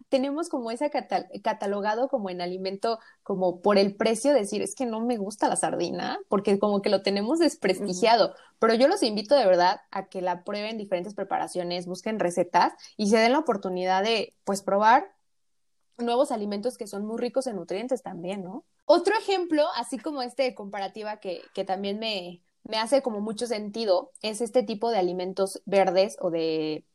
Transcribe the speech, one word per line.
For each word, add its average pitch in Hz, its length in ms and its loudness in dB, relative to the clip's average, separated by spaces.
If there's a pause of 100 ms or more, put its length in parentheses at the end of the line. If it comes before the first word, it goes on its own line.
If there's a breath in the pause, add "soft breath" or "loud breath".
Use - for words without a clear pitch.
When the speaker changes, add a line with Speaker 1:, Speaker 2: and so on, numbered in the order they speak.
Speaker 1:
tenemos 277 400 -2
como 240 240 -4
esa 294 180 -2
catal-, - 380 -4 (160)
catalogado 208 640 -2
como 214 220 -2
en 180 100 -6
alimento, 190 600 -4 (220 loud breath)
como 185 400 -2
por 208 160 6
el 202 200 4
precio, 226 360 2
decir, 202 280 2
"Es 190 140 -6
que 262 100 -4
no 220 160 -4
me 240 160 -2
gusta 214 320 -2
la 190 80 0
sardina", 180 600 -4 (100)
porque 202 280 2
como 202 240 2
que 214 80 -2
lo 196 120 2
tenemos 202 380 0
desprestigiado. 202 880 2
Speaker 2:
Ujú. - 80 -8 (240 loud breath)
Speaker 1:
Pero 226 160 6
yo 254 120 6
los 392 160 2
invito 214 320 2
de 247 100 4
verdad 185 360 4 (100)
a 190 160 -6
que 185 140 -8
la 180 240 -4
prueben 208 320 -6
diferentes 202 380 -4
preparaciones, 175 680 -4
busquen 208 320 -6
recetas 175 540 2 (240 loud breath)
y 208 140 0
se 226 80 6
den 233 160 6
la 302 60 4
oportunidad 185 640 0
de, 220 300 -2 (120)
pues, 196 160 -2
probar 220 500 4 (840)
nuevos 240 340 0
alimentos 208 460 -6
que 214 100 -12
son 202 180 -8
muy 226 120 -8
ricos 254 300 -2
en 220 80 -6
nutrientes 202 480 -6
también, 190 400 -8
¿no? 196 200 -12 (220)
Otro 349 320 4
ejemplo, 359 480 0 (100)
así 247 220 -6
como 294 240 -8
este 247 220 -4
de 254 120 -2
comparativa 208 600 -10
que, 180 240 -10 (120)
que 196 120 -6
también 196 340 -4
me, 185 420 -6 (220)
me 220 140 -6
hace 233 240 2
como 214 180 -4
mucho 220 280 -6
sentido, 208 640 -2 (100)
es 214 200 -6
este 233 220 2
tipo 226 280 -2
de 214 80 2
alimentos 185 680 -2
verdes 190 560 4
o 180 80 0
de 160 640 -2